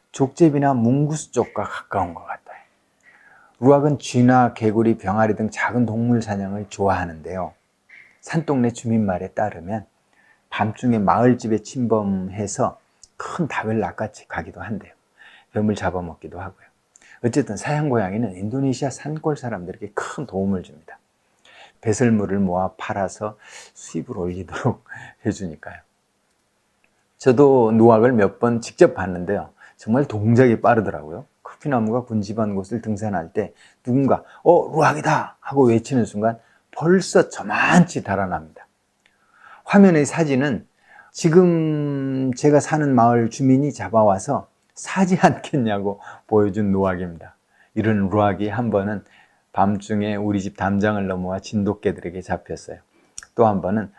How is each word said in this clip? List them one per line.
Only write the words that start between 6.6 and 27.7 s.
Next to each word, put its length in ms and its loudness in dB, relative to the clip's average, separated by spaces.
좋아하는데요. 840 -4
산동네 520 -2
주민 340 -2
말에 240 -4
따르면 560 -6
밤중에 480 -2
마을집에 600 2
침범해서 1200 -4
큰 300 -6
닭을 320 -4
낚아채 480 -8
가기도 340 -12
한대요. 300 -10
뱀을 220 0
잡아먹기도 640 -8
하고요. 260 -16
어쨌든 320 -2
서양 340 -4
고양이는 460 -2
인도네시아 540 -4
산골 480 -6
사람들에게 560 -12
큰 320 -10
도움을 380 -4
줍니다. 340 -20
배설물을 580 0
모아 380 -2
팔아서 600 -6
수입을 420 -12
올리도록 640 -6
<laughs> 180 -20
해주니까요. 540 -8
저도 540 6